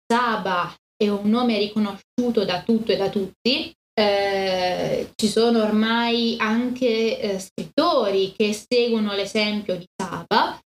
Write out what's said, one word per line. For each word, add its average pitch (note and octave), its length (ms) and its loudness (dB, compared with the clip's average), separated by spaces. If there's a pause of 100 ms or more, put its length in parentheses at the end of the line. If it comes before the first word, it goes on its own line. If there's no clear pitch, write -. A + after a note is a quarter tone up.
(120)
Saba F#3+ 600 -2 (220)
è G#3 140 2
un G3+ 200 0
nome A#3+ 280 2
riconosciuto G#3+ 880 -2
da F3+ 160 -2
tutto A3+ 300 0
e F3+ 60 2
da - 120 0
tutti. A#3 600 -4 (220)
Eh, F#3+ 1200 0
ci A3 120 -2
sono A3+ 340 2
ormai A#3 760 0
anche, A3+ 800 0
eh, G3 200 -2
scrittori G3+ 960 0
che G#3+ 180 2
seguono A3+ 600 0
l'esempio G3+ 640 -2
di F3 100 -12 (100)
Saba, F#3+ 640 -2 (200)